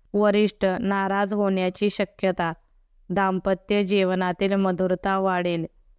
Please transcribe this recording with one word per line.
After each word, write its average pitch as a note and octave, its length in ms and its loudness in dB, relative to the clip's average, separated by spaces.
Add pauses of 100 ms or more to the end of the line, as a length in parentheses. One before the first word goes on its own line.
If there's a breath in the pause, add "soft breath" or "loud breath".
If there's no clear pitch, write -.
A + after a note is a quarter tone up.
(140)
वरिष्ठ G#3 520 2
नाराज G3 680 0
होण्याची G3 560 0
शक्यता. F#3 640 -2 (560)
दाम्पत्य F#3+ 720 0
जीवनातील F#3 720 0
मधुरता F#3 640 0
वाढेल. F3+ 480 0 (340)